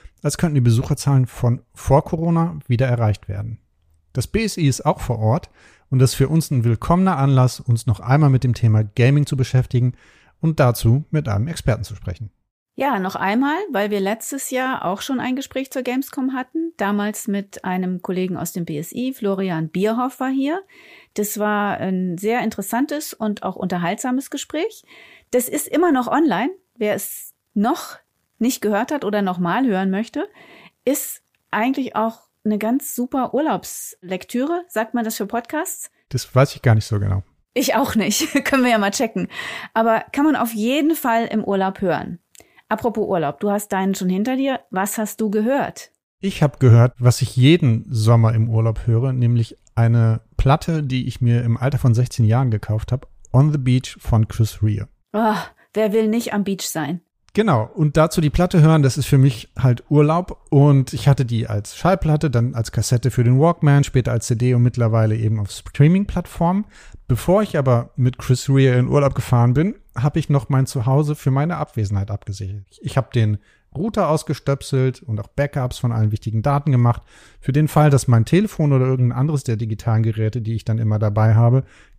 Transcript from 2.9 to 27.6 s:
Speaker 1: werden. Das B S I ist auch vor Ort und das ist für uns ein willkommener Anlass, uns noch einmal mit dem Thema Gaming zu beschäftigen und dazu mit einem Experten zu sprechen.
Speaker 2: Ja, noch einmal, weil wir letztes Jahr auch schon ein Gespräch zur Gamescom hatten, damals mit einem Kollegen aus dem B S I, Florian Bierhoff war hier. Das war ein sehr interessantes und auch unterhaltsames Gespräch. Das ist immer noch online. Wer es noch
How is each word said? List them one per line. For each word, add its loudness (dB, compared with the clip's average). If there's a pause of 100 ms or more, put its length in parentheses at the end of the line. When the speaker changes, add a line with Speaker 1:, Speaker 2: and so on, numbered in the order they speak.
Speaker 1:
werden. -10 (520)
Das -4
B -2
S -4
I 0
ist 0
auch -2
vor -4
Ort 0 (400)
und 2
das 4
ist -8
für 0
uns 0
ein 0
willkommener 2
Anlass, 2
uns -2
noch 0
einmal 4
mit 2
dem 0
Thema 4
Gaming 2
zu -4
beschäftigen 0 (460)
und 0
dazu 4
mit -2
einem -2
Experten -4
zu -12
sprechen. -12 (440)
Speaker 2:
Ja, -2
noch -6
einmal, -2 (140)
weil -2
wir -2
letztes -6
Jahr -4
auch -4
schon -4
ein -4
Gespräch -8
zur -6
Gamescom -4
hatten, -6
damals -4
mit -8
einem -4
Kollegen -4
aus -8
dem -6
B -6
S -12
I, -6
Florian -4
Bierhoff -4
war -4
hier. -4 (520)
Das -4
war -2
ein -4
sehr -2
interessantes -4
und -6
auch -8
unterhaltsames -4
Gespräch. -8 (460)
Das -2
ist -6
immer 2
noch 0
online. 0 (260)
Wer -2
es -12 (200)
noch -2 (420)